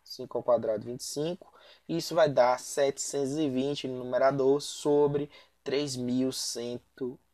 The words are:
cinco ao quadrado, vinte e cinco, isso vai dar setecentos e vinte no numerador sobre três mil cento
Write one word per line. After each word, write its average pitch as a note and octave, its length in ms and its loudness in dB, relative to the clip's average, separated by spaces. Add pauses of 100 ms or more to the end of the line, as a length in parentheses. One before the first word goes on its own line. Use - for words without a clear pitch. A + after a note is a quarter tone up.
cinco - 340 -10
ao A#2 60 -2
quadrado, A2+ 400 2
vinte A#2+ 180 -10
e - 40 -10
cinco, D#3+ 500 -6 (320)
isso D#3+ 280 -4
vai D#3+ 140 6
dar B2+ 300 4
setecentos C#3+ 800 -2
e D#3 120 0
vinte C3+ 380 -2
no B2+ 160 -6
numerador C3+ 560 4
sobre D3 720 0 (340)
três C#3 320 -2
mil B2+ 360 0
cento B2 840 -8 (160)